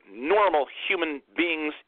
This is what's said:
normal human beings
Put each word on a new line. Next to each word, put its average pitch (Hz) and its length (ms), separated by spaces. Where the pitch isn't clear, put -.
normal 156 540
human 165 340
beings 156 360